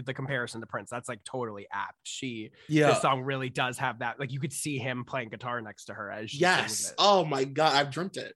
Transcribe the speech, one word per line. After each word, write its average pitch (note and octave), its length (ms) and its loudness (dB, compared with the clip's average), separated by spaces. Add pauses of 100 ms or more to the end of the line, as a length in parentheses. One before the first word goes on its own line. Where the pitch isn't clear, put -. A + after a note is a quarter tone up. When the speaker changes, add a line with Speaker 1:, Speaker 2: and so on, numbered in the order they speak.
Speaker 1:
the C3 80 -4
comparison B2+ 480 -4
to A2+ 60 -10
Prince. G#2+ 240 -8
That's, A#2+ 180 -6
like, A#2 140 -8
totally G#2+ 500 -6
apt. F#2+ 300 -4
She, A#2 480 -8 (180)
Speaker 2:
Yeah. D3+ 200 6
Speaker 1:
this B2+ 140 6
song C3+ 200 2
really C3 260 -2
does B2+ 300 -2
have B2 220 -2
that. A#2 180 -4
Like, C3+ 140 -6
you C#3 80 -4
could C3+ 120 -4
see D3 260 -4
him B2 260 -4
playing B2 240 -6
guitar A#2+ 320 -6
next A2 240 -12
to G#2 100 -12
her G2+ 160 -8
as G#2+ 220 -8
she C#3+ 60 -10
Speaker 2:
Yes. C#3+ 400 4
Speaker 1:
sings - 120 -4
it. - 80 -14
Speaker 2:
Oh F#3 260 8
my C#3 200 0
God, C#3 320 4
I've C#3+ 160 4
dreamt E3+ 240 -6
it. - 180 -10